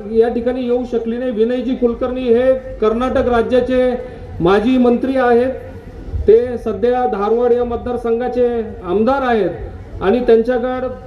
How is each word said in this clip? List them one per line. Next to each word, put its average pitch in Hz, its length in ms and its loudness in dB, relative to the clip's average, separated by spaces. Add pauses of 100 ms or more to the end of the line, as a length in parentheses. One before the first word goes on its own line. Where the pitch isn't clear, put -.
(120)
या 226 160 4
ठिकाणी 240 340 -2
येऊ 247 300 -2
शकले 226 240 -2
नाही. 254 160 -4
विनयजी 240 420 0
कुलकर्णी 254 480 -2
हे 247 300 4 (280)
कर्नाटक 240 480 0
राज्याचे 247 640 2 (480)
माजी 208 380 4
मंत्री 247 400 2
आहेत, 240 320 4 (760)
ते 214 80 10 (220)
सध्या 233 500 0
धारवाड 226 440 0
या 240 120 2
मतदारसंघाचे 233 800 -2 (380)
आमदार 226 380 2
आहेत - 800 -4
आणि 214 240 2
त्यांच्याकडे 247 600 2 (180)